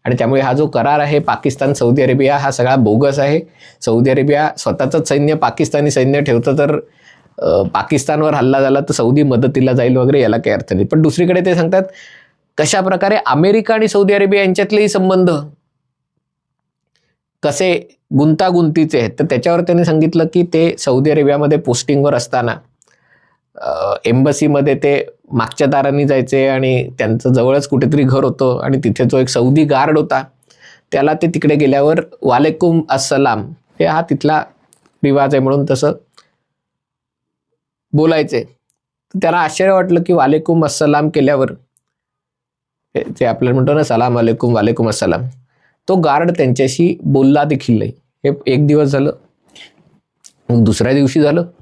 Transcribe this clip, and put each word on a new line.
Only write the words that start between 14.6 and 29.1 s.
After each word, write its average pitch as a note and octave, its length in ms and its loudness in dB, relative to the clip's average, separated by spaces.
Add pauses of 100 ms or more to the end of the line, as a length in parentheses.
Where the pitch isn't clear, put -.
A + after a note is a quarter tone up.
संबंध F#3 420 2 (2000)
कसे E3+ 300 0 (380)
गुंतागुंतीचे D#3 880 2
आहेत. A2+ 200 -2
तर - 60 -2
त्याच्यावर E3+ 360 0
त्यांनी F3 240 0
सांगितलं D#3+ 480 0
की F3 100 2 (100)
ते E3 240 0
सौदी C3+ 340 0
अरेबियामध्ये D3 460 2
पोस्टिंगवर C#3 560 -2
असताना, A#2+ 420 -4 (1000)
अ, E2 380 -6 (120)
एम्बसीमध्ये C#3+ 680 0
ते C#3+ 200 0 (360)
मागच्या C3+ 360 -2
दाराने C#3 400 0
जायचे C3+ 400 0
आणि C3 400 0 (120)
त्यांचं A2+ 340 0
जवळच C3 340 2
कुठेतरी C#3+ 360 0
घर C3+ 200 0
होतं C3 400 -2
आणि C3+ 200 -2
तिथे A#2+ 220 0
जो C3 120 0